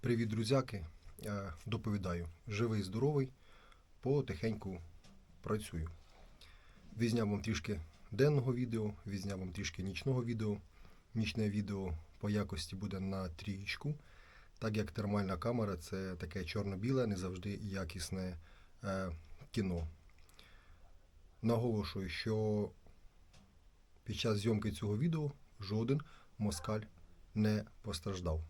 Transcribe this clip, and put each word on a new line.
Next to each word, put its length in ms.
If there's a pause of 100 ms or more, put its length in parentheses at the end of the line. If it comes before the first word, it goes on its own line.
Привіт, 280
друзяки. 580 (380)
Е, 280 (140)
доповідаю. 640 (200)
Живий, 340
здоровий, 460 (720)
потихеньку 800 (600)
працюю. 500 (1080)
Відзняв 300
вам 140
трішки 380 (300)
денного 440
відео, 400 (120)
відзняв 320
вам 140
трішки 300
нічного 420
відео. 320 (580)
Нічне 360
відео 440 (240)
по 120
якості 460
буде 240
на 280
трієчку, 680 (640)
так 180
як 140
термальна 460
камера — 400
це 400
таке 280
чорно-біле, 600
не 100
завжди 460
якісне, 720 (480)
е, 280 (380)
кіно. 380 (1500)
Наголошую, 680
що 640 (1300)
під 120
час 220
зйомки 320
цього 280
відео 340 (280)
жоден 400 (380)
москаль 440 (520)
не 300 (180)
постраждав. 680